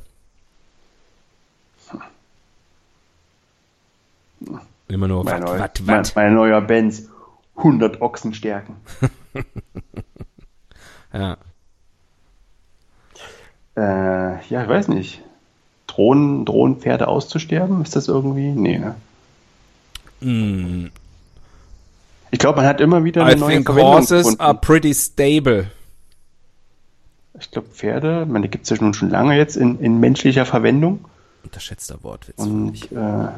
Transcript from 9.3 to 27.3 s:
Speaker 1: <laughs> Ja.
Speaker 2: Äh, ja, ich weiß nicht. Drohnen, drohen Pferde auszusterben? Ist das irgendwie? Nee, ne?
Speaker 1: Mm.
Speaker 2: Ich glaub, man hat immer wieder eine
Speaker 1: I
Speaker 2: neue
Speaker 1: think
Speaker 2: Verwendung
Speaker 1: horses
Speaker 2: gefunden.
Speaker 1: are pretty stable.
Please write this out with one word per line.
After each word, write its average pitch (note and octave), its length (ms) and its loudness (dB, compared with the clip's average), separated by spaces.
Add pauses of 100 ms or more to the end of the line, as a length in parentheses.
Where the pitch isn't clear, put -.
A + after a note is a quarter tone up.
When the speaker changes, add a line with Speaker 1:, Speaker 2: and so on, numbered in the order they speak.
Speaker 1:
<laughs> C3+ 120 -12 (1700)
Ja. F#2+ 260 -8 (2250)
Speaker 2:
Äh, F#2 760 -4
ja, B2 140 -4
ich G2+ 40 -6
weiß G3 200 0
nicht. - 340 -6 (640)
Drohnen, C3+ 580 2
drohen A#2+ 320 2
Pferde B2 320 -2
auszusterben? D#3+ 720 -2
Ist - 160 -4
das C#3 120 -4
irgendwie? C#3 420 -2
Nee, F2+ 280 0
ne? D2+ 160 -8 (1300)
Speaker 1:
Mm. F#2+ 680 -4 (1400)
Speaker 2:
Ich E3+ 60 -2
glaub, C#3+ 180 2
man C3+ 100 4
hat C#3+ 160 2
immer D#3+ 220 4
wieder E3+ 200 2
eine C3 120 6
Speaker 1:
I D3 40 2
Speaker 2:
neue D3+ 140 0
Speaker 1:
think C#3+ 120 2
Speaker 2:
Verwendung C#3 280 6
Speaker 1:
horses F3 300 6
Speaker 2:
gefunden. F3 180 2
Speaker 1:
are D3 160 4
pretty D#3 340 4
stable. C3+ 800 0 (1700)